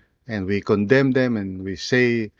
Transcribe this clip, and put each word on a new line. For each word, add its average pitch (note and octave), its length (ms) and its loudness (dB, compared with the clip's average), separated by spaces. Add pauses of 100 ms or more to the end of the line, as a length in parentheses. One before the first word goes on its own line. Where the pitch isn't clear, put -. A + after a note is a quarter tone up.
(260)
and G#2 200 -6
we G2+ 160 -2
condemn C3 500 2
them B2+ 240 0
and F#2+ 260 -8
we F#2+ 140 -6
say A#2+ 640 0